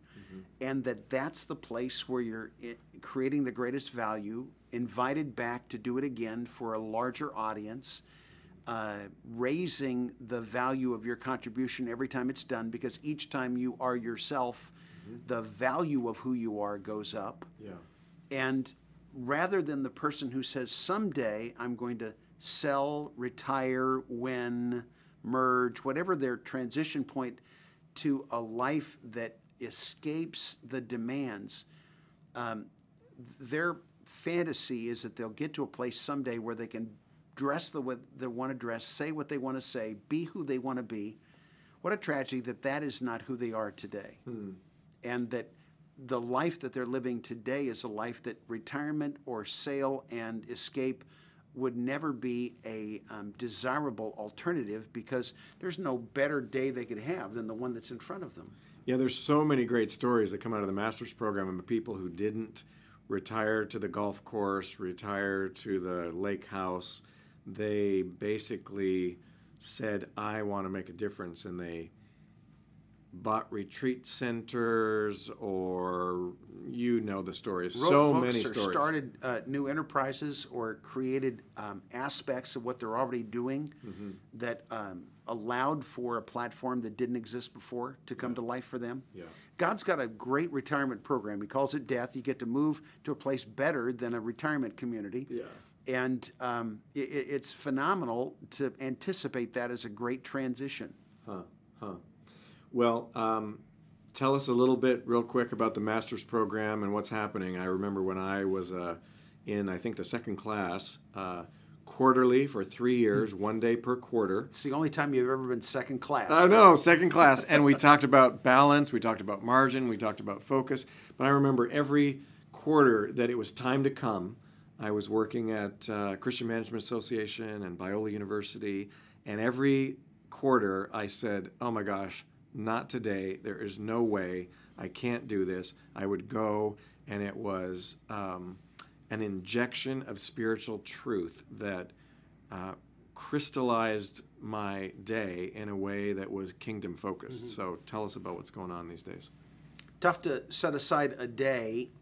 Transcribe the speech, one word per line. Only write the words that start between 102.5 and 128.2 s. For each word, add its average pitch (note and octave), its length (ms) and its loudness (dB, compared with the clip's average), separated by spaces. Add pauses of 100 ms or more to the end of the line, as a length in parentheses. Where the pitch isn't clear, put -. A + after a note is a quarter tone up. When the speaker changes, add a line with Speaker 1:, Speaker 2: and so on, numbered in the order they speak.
Speaker 1:
Well, A#2 440 4
um, A2 460 -2 (540)
tell C3+ 200 4
us C#3 140 2
a B2+ 40 4
little B2+ 240 8
bit B2 300 4
real A#2+ 160 4
quick A#2+ 300 0
about A2+ 220 2
the G#2+ 60 -2
master's A2 440 -2
program G#2+ 580 0
and G2+ 120 0
what's G#2 140 -2
happening. G#2 500 -2
I F#2 60 -4
remember F#2+ 380 0
when F#2 160 0
I G2 260 0
was, F#2+ 280 -2
uh, F2 240 -4 (500)
in, G#2 240 0
I F2+ 80 -4
think, A2+ 180 -4
the F#2 80 -6
second A#2 320 -4
class, G2 640 -4 (160)
uh, F2+ 300 -6 (420)
quarterly B2+ 600 8
for A2+ 160 -4
three B2 360 2
years, G#2 340 6
Speaker 2:
Hmm. F#2+ 60 -8
Speaker 1:
one G#2+ 220 0
day A#2 140 4
per A#2+ 220 0
quarter. A2 440 2 (100)
Speaker 2:
It's - 120 -8
the C#3 100 -2
only D3+ 180 2
time D3 240 0
you've B2+ 160 4
ever C3 180 0
been A#2+ 140 0
second C3 380 -2
class. B2 300 0
Speaker 1:
I E3 160 10
know, F#3+ 300 12
second E3+ 320 8
class. C#3+ 360 10
And D3 200 8
we C#3 100 12
Speaker 2:
<laughs> C#3 120 6
Speaker 1:
talked C#3+ 180 12
about B2+ 380 10
balance, C#3 500 8
we A#2 80 2
talked A2 220 2
about G2 200 -4
margin, B2+ 460 6
we A2 80 0
talked G#2 240 0
about G2+ 220 -4
focus. C3+ 420 0 (320)
But B2+ 100 2
I C3+ 40 8
remember C#3 400 8
every C#3+ 500 4 (320)
quarter C3 600 6
that A#2+ 180 2
it B2 80 0
was G#2+ 120 -2
time B2+ 340 0
to C3+ 60 4
come, A2 460 -2 (420)
I G#2+ 120 -4
was G#2 180 0
working A2 420 2
at, G#2 380 -4
uh, G#2 280 0
Christian B2 300 -2
Management A2 380 -2
Association G#2+ 800 -4
and F2 160 -6
Biola G2+ 340 -2
University, G#2 800 -4 (340)